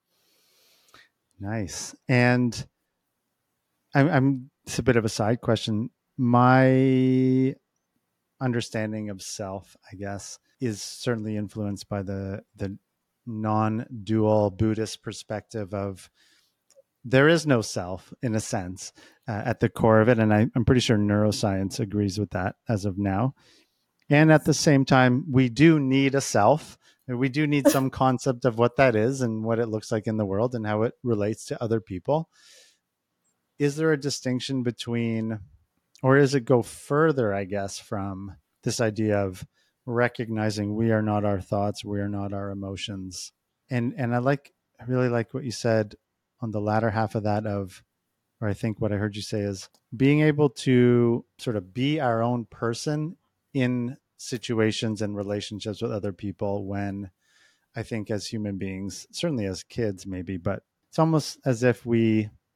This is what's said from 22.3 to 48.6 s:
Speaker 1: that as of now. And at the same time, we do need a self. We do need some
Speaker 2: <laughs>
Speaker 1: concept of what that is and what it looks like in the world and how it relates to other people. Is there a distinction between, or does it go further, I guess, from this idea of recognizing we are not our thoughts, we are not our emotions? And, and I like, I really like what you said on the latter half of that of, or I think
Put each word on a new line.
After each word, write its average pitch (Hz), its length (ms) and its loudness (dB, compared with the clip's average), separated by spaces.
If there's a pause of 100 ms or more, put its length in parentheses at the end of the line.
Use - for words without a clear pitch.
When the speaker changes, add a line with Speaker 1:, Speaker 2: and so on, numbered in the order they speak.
Speaker 1:
that 95 240 -4 (120)
as 104 160 -2
of 98 140 -4
now. 101 360 0 (760)
And 151 220 6
at 151 120 6
the 156 100 2
same 139 300 4
time, 127 480 4
we 127 160 4
do 151 320 6
need 135 360 2
a 139 60 2
self. 120 560 2 (300)
We 127 220 -2
do 147 180 0
need 147 220 4
some 135 200 2
Speaker 2:
<laughs> - 20 -2
Speaker 1:
concept 127 520 0
of 113 140 0
what 120 180 2
that 131 200 4
is 127 260 0
and 110 220 -4
what 113 160 0
it 117 80 -2
looks 107 240 -6
like 110 160 -2
in 110 100 -2
the 107 80 0
world 104 280 -2
and 110 140 -6
how 107 160 0
it 127 180 -2
relates 107 440 -2
to 143 180 -8
other 113 160 0
people. 135 500 -4 (1300)
Is 143 200 0
there 160 160 2
a 143 60 0
distinction 131 640 -4
between, 113 760 -4 (640)
or 135 140 6
does 139 180 4
it 120 100 -2
go 120 160 4
further, 139 720 0
I 98 120 -4
guess, 101 340 -6
from 98 560 -8 (280)
this 120 180 -2
idea 107 380 0
of 95 260 -4 (400)
recognizing 110 880 -2
we 113 160 2
are 110 100 4
not 104 220 0
our 101 160 0
thoughts, 101 460 -4
we 101 160 -6
are 101 80 -6
not 101 240 -6
our 98 180 -8
emotions? 98 800 -12 (380)
And, 120 280 -2
and 120 160 -2
I 123 40 0
like, 135 360 -2 (260)
I - 40 -20
really 127 260 0
like 117 240 -2
what 139 120 -8
you 120 60 -6
said 110 440 0 (440)
on 113 120 -6
the 107 100 -4
latter 107 300 0
half 110 240 -2
of 107 80 -2
that 107 240 0
of, 101 360 -8 (560)
or 110 80 -4
I 101 60 -2
think 110 260 -6